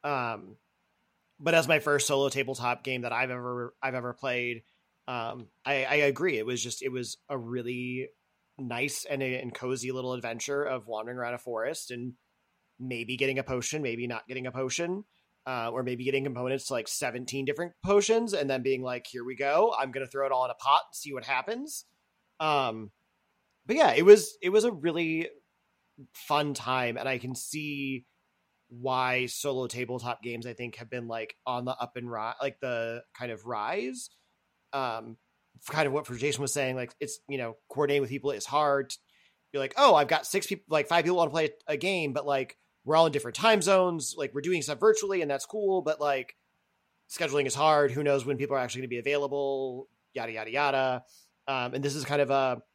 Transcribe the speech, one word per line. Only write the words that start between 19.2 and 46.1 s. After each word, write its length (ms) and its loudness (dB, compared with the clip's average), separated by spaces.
we 120 -8
go. 420 4
I'm 140 -2
gonna 140 -6
throw 200 -2
it 60 0
all 120 2
in 60 -2
a 40 -6
pot 340 6
and 80 -16
see 160 -10
what 120 -8
happens." 600 -6
Um, 520 0
but 100 0
yeah, 160 6
it 120 4
was, 380 12
it 60 0
was 160 4
a 80 2
really 560 -2
fun 400 0
time, 420 -2
and 120 -4
I 100 -2
can 160 -8
see 720 -6
why 580 0
solo 420 -4
tabletop 540 -6
games, 220 -8
I 80 -10
think, 240 -10
have 140 -16
been, 160 -8
like, 300 -8
on 180 -4
the 120 -4
up 200 -8
and 140 -10
ri-, 320 -6
like, 180 -6
the 440 -4
kind 160 -8
of 160 -10
rise. 640 -6
Um, 440 -6
kind 180 2
of 60 0
what 260 -4
Jason 240 -2
was 100 -4
saying, 220 0
like, 240 -6
it's, 300 -8
you 100 -6
know, 180 -6
coordinating 340 2
with 80 -4
people 220 -4
is 140 -6
hard. 460 2
You're 100 -2
like, 140 -4
"Oh, 180 10
I've 140 6
got 180 2
six 220 -2
peop-, 200 -6
like, 200 2
five 160 4
people 140 2
wanna 120 4
play 200 2
a 80 0
game," 360 0
but, 140 -2
like, 320 -2
we're 100 4
all 80 10
in 80 4
different 220 -4
time 260 6
zones. 560 2
Like, 160 -4
we're 80 -4
doing 220 0
stuff 180 -4
virtually, 400 4
and 100 -2
that's 140 -2
cool, 380 0
but, 180 -2
like, 360 0